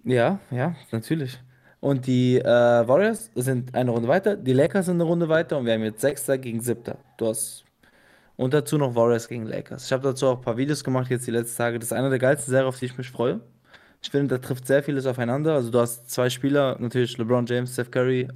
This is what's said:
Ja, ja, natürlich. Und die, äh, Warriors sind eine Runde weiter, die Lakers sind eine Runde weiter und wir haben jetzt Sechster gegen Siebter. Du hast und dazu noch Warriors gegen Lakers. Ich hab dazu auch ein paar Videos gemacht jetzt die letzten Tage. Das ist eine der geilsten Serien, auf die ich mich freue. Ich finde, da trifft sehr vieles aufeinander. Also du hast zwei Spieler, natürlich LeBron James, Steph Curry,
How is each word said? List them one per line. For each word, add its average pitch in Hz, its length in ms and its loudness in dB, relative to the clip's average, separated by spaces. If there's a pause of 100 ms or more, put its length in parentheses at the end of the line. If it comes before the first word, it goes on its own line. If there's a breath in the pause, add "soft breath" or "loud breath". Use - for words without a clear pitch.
Ja, 127 360 2 (120)
ja, 135 240 -2 (160)
natürlich. 127 480 -4 (400 soft breath)
Und 135 280 0
die, 127 300 4
äh, - 80 2
Warriors 120 880 4
sind 127 400 -2
eine 123 160 0
Runde 117 160 0
weiter, 190 280 2
die 127 180 0
Lakers 165 340 2
sind 180 80 0
eine 170 80 2
Runde 170 260 0
weiter 160 280 0
und 127 80 -2
wir 113 80 2
haben 110 100 0
jetzt 107 180 -4
Sechster 139 360 0
gegen 117 240 -6
Siebter. 117 360 -4 (200)
Du 113 100 -2
hast - 380 -6 (720 soft breath)
und 127 160 0
dazu 151 240 0
noch 131 180 0
Warriors 117 320 4
gegen 117 180 -8
Lakers. - 400 -10
Ich - 80 -6
hab 131 80 0
dazu 135 260 0
auch 127 100 2
ein 127 60 -18
paar 113 140 -2
Videos 143 260 -2
gemacht 127 260 -2
jetzt 123 160 -2
die 120 60 -6
letzten 117 260 -2
Tage. 120 220 -2
Das 113 80 -8
ist - 60 -4
eine 131 160 0
der 131 100 0
geilsten 131 320 2
Serien, 131 160 4
auf 127 100 -4
die 127 80 -6
ich 127 120 -10
mich 127 120 -10
freue. 143 300 -2 (600 soft breath)
Ich - 100 -12
finde, 139 260 0
da 127 80 -10
trifft 127 220 -6
sehr 139 160 4
vieles 135 220 -4
aufeinander. 131 500 0
Also 120 160 0
du 120 80 4
hast - 300 -2
zwei 127 200 0
Spieler, 139 500 0
natürlich 120 380 -2
LeBron 120 280 0
James, 123 280 -4
Steph 120 180 -6
Curry, 127 440 0